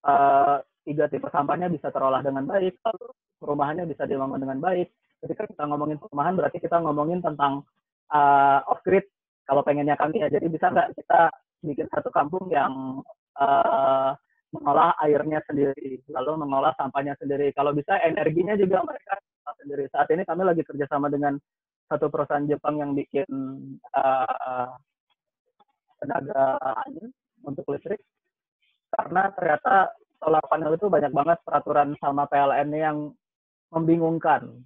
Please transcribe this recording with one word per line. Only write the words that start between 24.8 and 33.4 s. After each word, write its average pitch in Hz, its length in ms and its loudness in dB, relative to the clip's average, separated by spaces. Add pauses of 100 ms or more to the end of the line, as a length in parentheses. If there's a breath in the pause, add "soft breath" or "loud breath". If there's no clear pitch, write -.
tenaga 143 580 0 (300)
angin 247 240 -14 (320)
untuk 139 320 -8
listrik. 196 240 -8 (880)
Karena 185 480 0
ternyata 180 560 2 (260)
solar 156 320 2
panel 156 240 2
itu 196 160 0
banyak 143 240 2
banget 160 320 2
peraturan 147 560 0
sama 143 240 0
P 143 140 -6
L 139 160 4
N 147 180 0
yang 156 240 -2 (720)